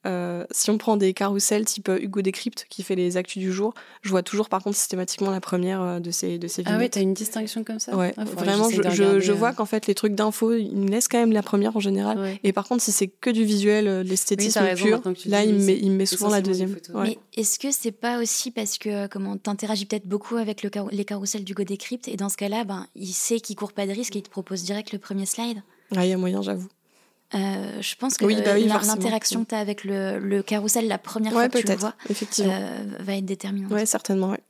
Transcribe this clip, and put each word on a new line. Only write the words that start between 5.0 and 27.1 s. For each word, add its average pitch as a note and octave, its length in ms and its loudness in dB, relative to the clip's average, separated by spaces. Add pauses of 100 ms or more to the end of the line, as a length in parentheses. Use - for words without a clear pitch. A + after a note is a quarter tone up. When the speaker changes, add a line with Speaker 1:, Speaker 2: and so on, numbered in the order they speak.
Speaker 1:
la F#3+ 100 -2
première, F#3 400 -2
euh, F3 180 -2
de E3+ 120 -8
ces, F3 280 -2
de E3+ 80 -8
ces F3+ 200 -4
Speaker 2:
Ah G#3 60 2
ouais, G#3+ 40 4
Speaker 1:
vignettes. A#3+ 160 2
Speaker 2:
t'as G3+ 80 -2
une F#3+ 140 4
distinction A3 500 -6
comme A3 140 -8
ça ? - 180 -4
Speaker 1:
Ouais, F3+ 220 2
Speaker 2:
Ah, G#3+ 80 -2
faudrait F3+ 180 -4
que F#3+ 60 2
Speaker 1:
vraiment, G#3+ 180 4
Speaker 2:
j'essaie G#3 140 2
Speaker 1:
je, F3+ 80 2
Speaker 2:
de F3+ 40 2
Speaker 1:
je, G3+ 80 4
Speaker 2:
regarder, G3 200 6
Speaker 1:
je F#3+ 100 4
vois G#3+ 160 4
Speaker 2:
euh. A#3+ 40 0
Speaker 1:
qu'en A3 140 -2
fait, A3 200 -2
les G3+ 80 2
trucs G#3 200 0
d'infos, G#3+ 400 2
ils G#3+ 220 0
me G3 140 2
laissent A3 180 2
quand A#3 100 2
même A#3 140 6
la G#3 100 4
première G#3 320 2
en G#3+ 60 2
général. G3 380 0
Speaker 2:
Ouais. - 260 -4
Speaker 1:
Et G3 80 4
par G3 160 -2
contre, A#3+ 140 2
si G#3+ 100 0
c'est F#3+ 160 2
que - 220 -2
du A3 140 4
visuel, G#3 340 4 (100)
euh, F#3 140 0
de F#3 60 -4
l'esthétisme G3 400 0 (120)
Speaker 2:
Oui, F#3+ 60 6
t'as F#3 40 4
raison, F3+ 140 0
Speaker 1:
pur, G#3+ 120 6
Speaker 2:
maintenant A#3+ 180 -2
que - 40 -8
tu - 100 -8
Speaker 1:
là, G3+ 160 4
Speaker 2:
dis, G#3+ 60 6
Speaker 1:
il G#3 40 6
me G3+ 60 6
Speaker 2:
oui, G3 60 6
Speaker 1:
met, F#3+ 80 6
Speaker 2:
c'est - 60 0
Speaker 1:
il G3 100 4
me F#3+ 60 4
met F#3+ 100 2
souvent F#3+ 240 0
la G#3 80 4
Speaker 2:
essentiellement G3 40 2
des F#3+ 60 0 (260)
Speaker 1:
deuxième. - 0 -
Speaker 2:
photos. E3+ 220 -10
Speaker 1:
Ouais. A3 220 0 (180)
Speaker 3:
Mais A3+ 60 -2
est-ce - 180 0
que C#4 100 -2
c'est A#3 220 -2
pas A#3+ 280 -2
aussi A#3 300 -2
parce G#3+ 280 -4
que, G#3+ 100 -6
euh, G3+ 200 -4
comment, G3 280 -6
t'interagis G#3 500 -4
peut-être G3+ 200 -4
beaucoup G#3 300 -4
avec G#3+ 280 -4
le G3+ 60 -4
carou-, G3+ 200 -6
les G3+ 140 -4
carousels G3+ 400 -6
d'Hugo F#3+ 200 -6
Décrypte, G3+ 440 -8
et A3 80 -8
dans G3 120 -2
ce G3 80 -4
cas-là, G#3 280 -2
ben, F#3+ 220 -8 (100)
il F#3 160 -10
sait A#3 280 0
qu'il G#3+ 160 -10
court G#3 160 -8
pas G3+ 140 -4
de G3 60 -4
risque A#3 240 -6
et G3+ 40 -2
il - 20 -16
te - 80 -18
propose F#3 340 -8
direct G3+ 280 -6
le G3+ 60 -8
premier G3 280 -4
slide ? A#3 360 -4 (340)
Speaker 1:
Ah, F3+ 100 4
il F#3 40 4
y - 20 2
a F#3 40 0
moyen, F#3 260 0
j'avoue. G3 260 -4 (680)